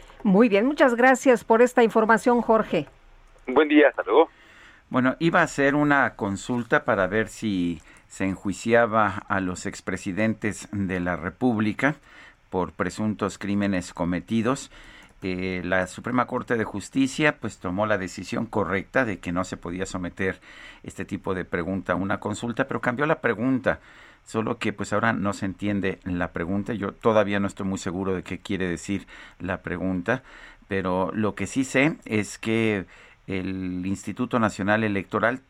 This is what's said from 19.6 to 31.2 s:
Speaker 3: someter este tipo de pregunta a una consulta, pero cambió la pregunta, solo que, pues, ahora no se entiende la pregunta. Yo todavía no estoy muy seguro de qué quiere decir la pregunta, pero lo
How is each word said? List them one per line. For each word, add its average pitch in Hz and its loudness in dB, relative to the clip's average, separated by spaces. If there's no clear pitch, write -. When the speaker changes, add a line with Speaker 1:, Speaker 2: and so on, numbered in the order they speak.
Speaker 3:
someter 92 -6
este - -12
tipo 95 -6
de 90 -6
pregunta 90 -4
a - 0
una 98 -4
consulta, 117 -4
pero 120 -6
cambió 127 -2
la 156 0
pregunta, 117 0
solo 113 -2
que, 101 -2
pues, - -8
ahora 107 2
no 98 -2
se 98 -8
entiende 98 -4
la 87 -4
pregunta. 98 -4
Yo 98 -4
todavía 104 2
no 98 0
estoy 95 -6
muy 95 -2
seguro 95 -4
de 85 -6
qué 87 -10
quiere 92 -4
decir 90 -4
la 90 -6
pregunta, 90 -2
pero 92 -2
lo 104 -2